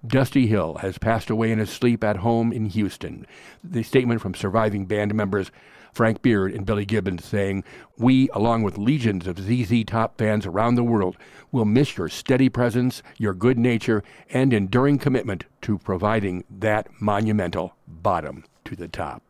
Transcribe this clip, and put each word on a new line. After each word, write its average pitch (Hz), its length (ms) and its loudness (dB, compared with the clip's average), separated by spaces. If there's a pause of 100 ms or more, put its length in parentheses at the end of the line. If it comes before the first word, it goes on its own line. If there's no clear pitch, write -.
Dusty 127 420 2
Hill 87 340 0
has 95 160 -6
passed 110 320 -2
away 113 240 0
in 110 60 0
his 104 100 -2
sleep 120 340 0
at 104 140 0
home 113 360 0
in 110 140 -2
Houston." 95 600 -4 (360)
The 170 200 -4
statement 120 400 2
from 92 100 -4
surviving 104 540 -2
band 104 280 -2
members 101 360 -2 (420)
Frank 113 300 0
Beard 101 320 2
and 101 100 -6
Billy 104 220 -2
Gibbons 95 360 -2
saying, 98 420 -4 (340)
"We, 131 340 4
along 113 300 2
with 101 160 -2
legions 107 480 0
of 90 120 -6
Z 113 260 -2
Z 113 200 2
Top 113 320 -2
fans 107 300 0
around 110 300 0
the 120 60 2
world, 107 360 0 (340)
will 117 140 2
miss 123 320 2
your 82 100 -4
steady 131 400 2
presence, 123 540 0 (160)
your 104 160 -2
good 117 240 2
nature, 117 440 2 (280)
and 131 240 2
enduring 120 420 4
commitment 123 480 -2 (160)
to 107 160 -2
providing 98 720 -2
that 107 400 -2 (100)
monumental 101 760 -2 (100)
bottom 82 580 -4 (200)
to - 100 -12
the 85 140 -12
top." 67 420 -10